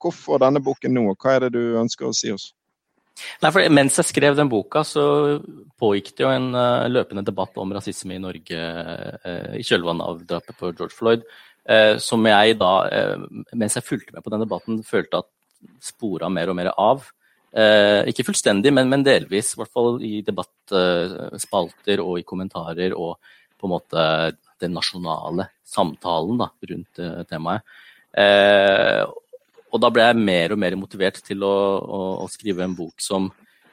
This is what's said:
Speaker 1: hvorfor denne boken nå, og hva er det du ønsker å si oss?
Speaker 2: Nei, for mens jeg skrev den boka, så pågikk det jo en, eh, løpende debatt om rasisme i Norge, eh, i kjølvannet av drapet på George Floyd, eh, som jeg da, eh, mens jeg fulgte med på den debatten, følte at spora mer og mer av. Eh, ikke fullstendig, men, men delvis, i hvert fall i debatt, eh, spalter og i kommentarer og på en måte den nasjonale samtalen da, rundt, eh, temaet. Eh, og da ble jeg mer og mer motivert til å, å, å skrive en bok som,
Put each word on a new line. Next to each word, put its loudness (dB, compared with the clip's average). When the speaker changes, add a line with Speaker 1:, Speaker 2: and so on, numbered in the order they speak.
Speaker 1:
hvorfor -2
denne 4
boken -2
nå, 2
og -6
hva 2
er 2
det 0
du -2
ønsker -2
å -4
si -4
oss? -12
Speaker 2:
Nei, 4
for 4
mens 6
jeg 2
skrev 4
den 2
boka, 0
så 0
pågikk 0
det -2
jo 2
en, -2
eh, 2
løpende -2
debatt -6
om -6
rasisme -10
i -10
Norge, -14
eh, -10
i -8
kjølvannet -2
av -10
drapet -8
på -8
George -10
Floyd, 0
eh, 6
som 0
jeg 6
da, 4
eh, -2
mens -2
jeg -6
fulgte -8
med -18
på -10
den -2
debatten, -4
følte -2
at -4
spora -8
mer -2
og -4
mer -4
av. 2
Eh, 6
ikke -4
fullstendig, 2
men, 4
men 2
delvis, 2
i -10
hvert -10
fall 0
i -6
debatt, -6
eh, -2
spalter -4
og -4
i -6
kommentarer -6
og -8
på -8
en -4
måte -2
den -6
nasjonale -6
samtalen -2
da, -4
rundt, -14
eh, -10
temaet. -6
Eh, 4
og -2
da 6
ble 4
jeg 6
mer 2
og -2
mer 0
motivert -4
til -10
å, 0
å, -8
å -10
skrive -6
en -4
bok -12
som, -4